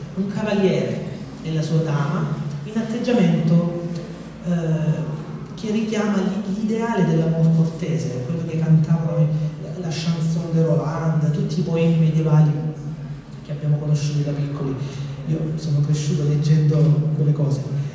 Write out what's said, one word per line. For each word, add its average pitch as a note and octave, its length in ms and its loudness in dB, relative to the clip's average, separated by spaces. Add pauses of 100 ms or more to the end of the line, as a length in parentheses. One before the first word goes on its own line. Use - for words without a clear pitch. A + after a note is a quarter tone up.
(160)
un G3 120 -2
cavaliere G3 760 0 (400)
e D#3+ 100 -4
la D#3 80 0
sua D#3 180 0
dama D3+ 540 -2 (300)
in G#3+ 120 -10
atteggiamento, F3 1120 2 (560)
eh, F3 60 -2 (1000)
che G#3+ 180 -6
richiama G#3 460 0
l'i-, F3+ 380 -2
l'ideale A3 500 0
dell'amor E3 500 2
cortese, - 720 -2
quello E3+ 220 -4
che D#3+ 100 -4
cantavano D#3+ 680 4 (340)
la, F3 200 -10
la E3 80 -6
chanson E3 600 -2
de D#3+ 120 4
Roland, D#3 680 0
tutti - 280 -2
i F3 40 2
poemi E3 340 2
medievali D#3 540 6 (960)
che D#3+ 60 -10
abbiamo D3 260 0
conosciuto D3 540 0
da - 0 -
piccoli. C#3 420 -4 (540)
Io D#3 280 0
sono D3 260 0
cresciuto D3 420 2
leggendo D3 920 4
quelle D3 180 2
cose. - 280 0 (340)